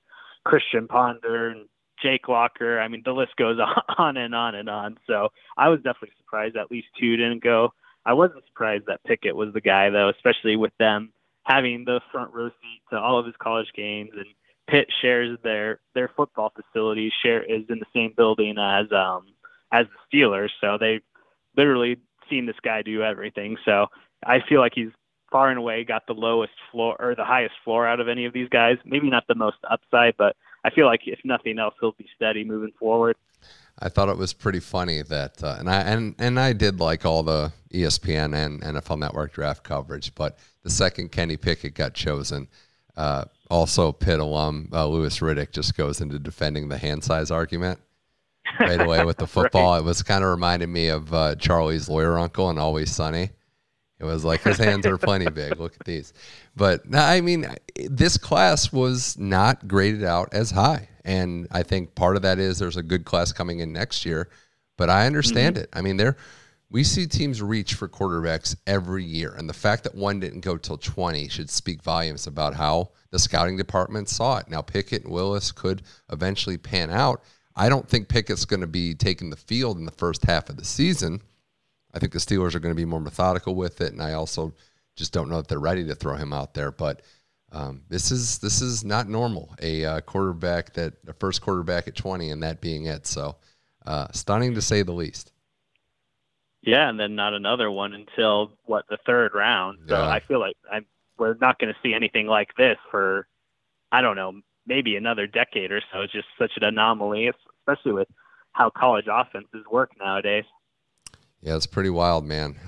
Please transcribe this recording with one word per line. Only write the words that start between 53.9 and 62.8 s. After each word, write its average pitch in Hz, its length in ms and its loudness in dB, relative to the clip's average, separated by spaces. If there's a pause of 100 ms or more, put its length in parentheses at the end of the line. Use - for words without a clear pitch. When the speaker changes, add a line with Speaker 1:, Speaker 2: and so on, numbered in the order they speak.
Speaker 2:
It - 60 -10
was 80 200 -2
like, 82 180 2
"His 101 160 2
hands 101 280 4
are 95 100 4
plenty 95 340 2
Speaker 1:
<laughs> - 0 -
Speaker 2:
big. 76 280 -6
Look 85 200 -8
at - 80 -18
these." 80 260 -8 (440)
But, 92 320 2
no, 135 100 2
I 165 220 6
mean, 170 260 0 (300)
this 143 400 2
class 170 560 2
was 127 460 0
not 98 500 2
graded 98 360 4
out 87 280 0
as 107 180 0
high. 104 380 2 (160)
And 90 460 -2
I 90 120 0
think 92 320 -4
part 90 220 4
of 95 60 0
that 95 160 4
is 95 200 0
there's 87 180 -2
a 87 60 -4